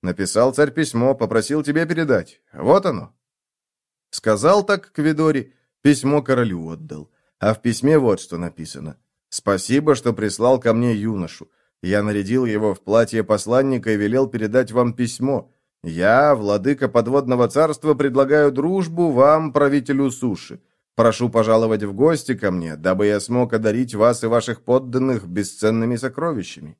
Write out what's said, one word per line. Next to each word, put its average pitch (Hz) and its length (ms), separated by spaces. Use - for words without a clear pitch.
Написал 98 520
царь 143 160
письмо, 131 440
попросил 117 480
тебе 147 220
передать. 156 560
Вот 156 320
оно. 92 260
Сказал 143 540
так 196 280
Квидори, 151 600
письмо 143 400
королю 113 440
отдал. 78 440
А 107 120
в 107 80
письме 127 380
вот 113 220
что - 180
написано: 78 580
«Спасибо, 131 680
что 120 200
прислал 107 440
ко 117 140
мне 117 220
юношу. 104 560
Я 101 220
нарядил 104 420
его 107 300
в - 60
платье 113 420
посланника 113 720
и 107 40
велел 113 300
передать 113 460
вам 120 220
письмо. 123 580
Я, 107 500
владыка 110 540
подводного 123 580
царства, 151 480
предлагаю 139 560
дружбу 165 640
вам, 147 400
правителю 139 580
суши. - 500
Прошу 113 320
пожаловать 113 560
в 101 80
гости 135 420
ко 98 160
мне, 82 240
дабы 92 320
я 104 140
смог 120 320
одарить 117 420
вас 113 300
и - 20
ваших 113 360
подданных 127 680
бесценными 110 680
сокровищами». 127 840